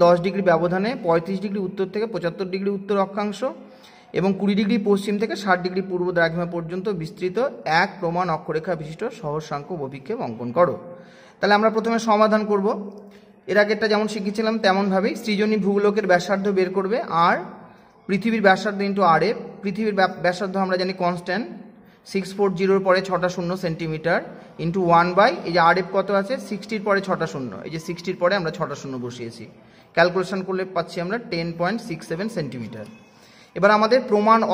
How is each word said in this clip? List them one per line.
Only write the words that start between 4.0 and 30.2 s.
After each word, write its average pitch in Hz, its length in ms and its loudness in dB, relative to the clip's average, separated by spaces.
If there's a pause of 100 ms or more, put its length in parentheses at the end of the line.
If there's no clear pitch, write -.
এবং 185 120 2 (100)
কুড়ি 202 200 2
ডিগ্রি 226 160 2 (120)
পশ্চিম 202 340 2
থেকে 226 140 -4
ষাট 185 300 0
ডিগ্রি 190 240 -2
পূর্ব 180 220 -2
দ্রাঘিমা 170 340 0
পর্যন্ত 175 420 -6
বিস্তৃত 180 500 -4 (260)
এক 170 240 2 (120)
প্রমাণ 175 260 -2 (100)
অক্ষরেখা 160 380 -4
বিশিষ্ট 156 280 -10 (180)
সহজ 156 300 -6
সাংখ্য 147 240 -8 (140)
অভিক্ষেপ 139 380 -8
অঙ্কন 120 220 -8 (100)
করো। 165 160 4 (640)
তাহলে 202 200 4
আমরা 220 180 4
প্রথমে 226 220 0
সমাধান 214 520 4
করব। 196 160 2 (840)
এর 190 120 4
আগেরটা 214 300 0
যেমন 214 220 2
শিখেছিলাম 220 400 -2 (100)
তেমনভাবেই 190 580 2
সৃজনী 214 420 2
ভূগোলকের 202 420 2
ব্যাসার্ধ 190 400 2 (120)
বের 180 180 2
করবে, 190 220 0 (280)
আর 220 100 4 (720)
পৃথিবীর 220 380 0
ব্যাসার্ধ 196 420 4
into 196 140 0 (120)
Rf। 170 220 2 (260)
পৃথিবীর 202 360 -2
ব্যাপ-, 185 260 2
ব্যাসার্ধ 185 320 0
আমরা 185 200 0
জানি 185 160 -2
constant, 180 540 -2 (680)
সিক্স 185 240 -4
ফোর 202 120 2 (100)
জিরো 190 160 4 (120)
পরে 185 220 6
ছটা 180 200 0
শূন্য 175 220 -4 (140)
সেন্টিমিটার 165 560 -2 (440)
into 175 240 -2
one 170 200 6 (100)
by, 220 140 8 (160)
এই 170 40 -4
যে 175 160 4
আরএফ 185 280 4
কত 196 140 0
আছে, 196 240 0 (140)
সিক্সটির 208 380 -6
পরে 196 140 2
ছটা 170 320 -2
শূন্য, 127 200 -8 (120)
এই 131 100 -10
যে 160 120 -6
সিক্সটির 175 360 -6
পরে 180 180 4
আমরা 160 100 -2
ছটা 143 300 -6
শূন্য 135 140 -10 (120)
বসিয়েছি, 117 380 -12 (500)
Calculation 180 480 2